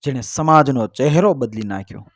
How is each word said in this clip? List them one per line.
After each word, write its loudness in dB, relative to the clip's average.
જેણે -4
સમાજનો 2
ચહેરો 2
બદલી -6
નાખ્યો. -10